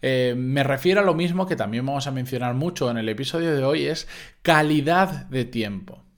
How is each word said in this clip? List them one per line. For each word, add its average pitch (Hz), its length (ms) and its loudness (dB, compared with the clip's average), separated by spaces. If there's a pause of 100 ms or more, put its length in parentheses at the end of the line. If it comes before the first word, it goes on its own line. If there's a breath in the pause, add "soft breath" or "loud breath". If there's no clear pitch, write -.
eh, 127 360 2
me 131 280 0
refiero 160 360 2
a 202 40 4
lo 185 80 4
mismo 175 340 0
que 175 100 -2
también 113 280 -4
vamos 139 220 -4
a 139 40 -6
mencionar 127 440 -4
mucho 147 360 -2
en 117 60 -2
el 110 140 -2
episodio 151 440 -2
de 139 80 0
hoy, 143 220 2
es 156 240 -4 (320 loud breath)
calidad 151 840 4
de 131 180 -2
tiempo 107 580 -6 (160)